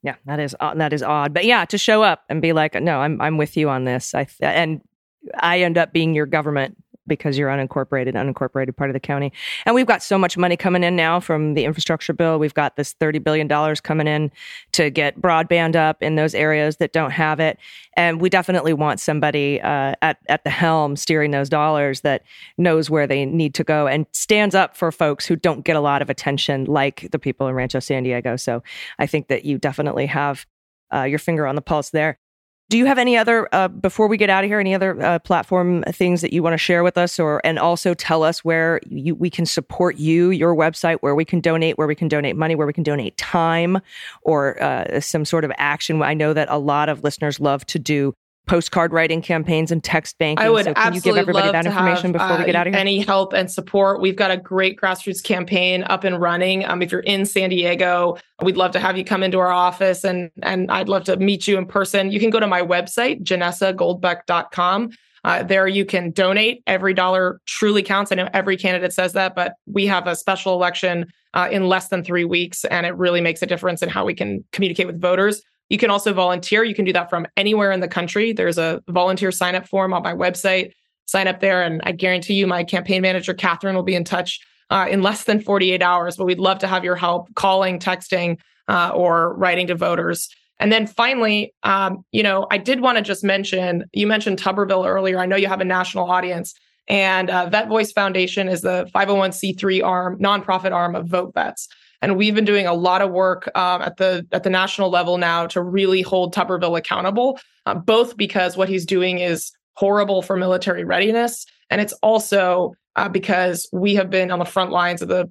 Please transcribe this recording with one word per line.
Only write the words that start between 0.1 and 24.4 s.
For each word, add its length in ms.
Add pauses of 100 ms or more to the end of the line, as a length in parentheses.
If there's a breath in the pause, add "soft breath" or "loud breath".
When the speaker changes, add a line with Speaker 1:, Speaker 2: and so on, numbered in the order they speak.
Speaker 1:
that 140
is, 200
uh, 160
that 180
is 80
odd. 320
But 120
yeah, 200
to 140
show 240
up 260
and 100
be 140
like, 260
"No, 200
I'm, 200
I'm 180
with 200
you 120
on 160
this." 280
I 120
th-, 160
and 380 (600)
I 220
end 180
up 140
being 200
your 140
government 500 (300)
because 300
you're 120
unincorporated, 640
unincorporated 640
part 140
of 60
the 40
county. 320 (360 loud breath)
And 80
we've 100
got 160
so 160
much 220
money 180
coming 260
in 120
now 240
from 340
the 100
infrastructure 500
bill. 260
We've 160
got 220
this 160
thirty 260
billion 280
dollars 320
coming 280
in 240 (400 loud breath)
to 180
get 320
broadband 540
up 260
in 140
those 180
areas 440
that 160
don't 180
have 280
it. 200 (360 loud breath)
And 240
we 100
definitely 440
want 260
somebody, 600
uh, 400
at, 160 (100)
at 160
the 60
helm 460
steering 360
those 160
dollars 540
that 220 (340 loud breath)
knows 320
where 160
they 200
need 280
to 100
go 240
and 240
stands 440